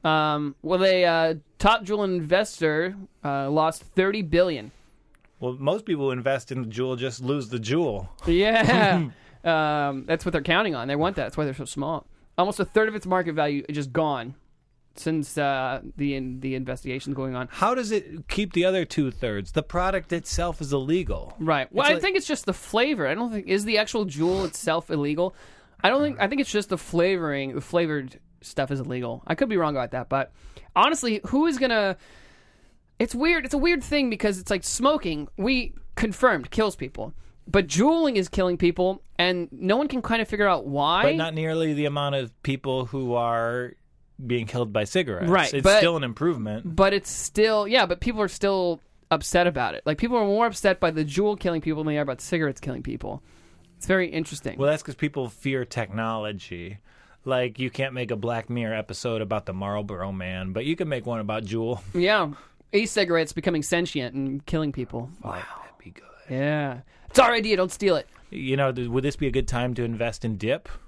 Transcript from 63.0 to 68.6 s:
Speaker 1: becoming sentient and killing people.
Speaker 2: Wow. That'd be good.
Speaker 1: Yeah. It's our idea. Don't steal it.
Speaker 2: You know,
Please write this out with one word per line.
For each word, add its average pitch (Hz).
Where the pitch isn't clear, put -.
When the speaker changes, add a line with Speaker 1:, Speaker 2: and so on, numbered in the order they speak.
Speaker 1:
becoming 165
sentient 170
and 139
killing 156
people. 123
Speaker 2:
Wow. 101
That'd -
be -
good. -
Speaker 1:
Yeah. 139
It's -
our 240
idea. 220
Don't 185
steal 190
it. 135
Speaker 2:
You 135
know, 139